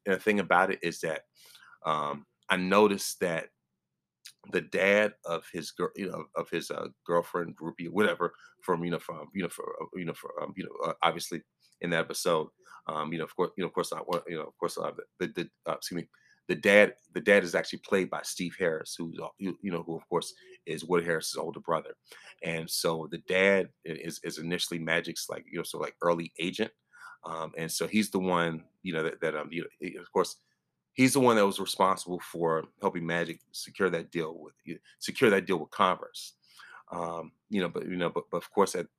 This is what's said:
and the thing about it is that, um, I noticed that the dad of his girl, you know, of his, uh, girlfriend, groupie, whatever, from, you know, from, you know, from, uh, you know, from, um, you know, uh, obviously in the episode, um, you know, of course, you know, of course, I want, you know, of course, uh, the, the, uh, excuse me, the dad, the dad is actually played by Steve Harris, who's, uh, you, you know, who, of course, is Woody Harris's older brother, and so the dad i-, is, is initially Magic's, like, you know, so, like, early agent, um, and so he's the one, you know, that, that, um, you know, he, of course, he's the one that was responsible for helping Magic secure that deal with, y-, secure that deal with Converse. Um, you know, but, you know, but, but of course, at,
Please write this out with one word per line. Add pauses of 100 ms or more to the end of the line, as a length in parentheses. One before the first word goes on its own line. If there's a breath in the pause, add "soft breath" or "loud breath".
and
the
thing
about
it
is
that, (640 loud breath)
um, (240)
I
noticed
that (1040)
the
dad (120)
of
his
girl,
you
know, (100)
of
his,
uh, (180)
girlfriend,
groupie,
whatever, (300 loud breath)
from,
you
know,
from,
you
know,
from, (160)
uh, (100)
you
know,
from, (100)
um,
you
know,
uh, (100)
obviously (400 soft breath)
in
the
episode, (400 loud breath)
um,
you
know,
of
course,
you
know,
of
course,
I
want,
you
know,
of
course,
uh, (280)
the,
the, (200)
uh,
excuse
me, (400 soft breath)
the
dad, (180)
the
dad
is
actually
played
by
Steve
Harris,
who's,
uh, (100)
you,
you
know,
who,
of
course, (320 loud breath)
is
Woody
Harris's
older
brother, (500 loud breath)
and
so
the
dad (180)
i-,
is,
is
initially
Magic's,
like,
you
know,
so,
like,
early
agent, (520 loud breath)
um,
and
so
he's
the
one, (180)
you
know,
that,
that,
um,
you
know, (120)
he,
of
course, (560)
he's
the
one
that
was
responsible
for (160)
helping
Magic (120)
secure
that
deal
with, (140)
y-, (200 soft breath)
secure
that
deal
with
Converse. (580 loud breath)
Um, (180)
you
know,
but,
you
know,
but,
but
of
course,
at, (120)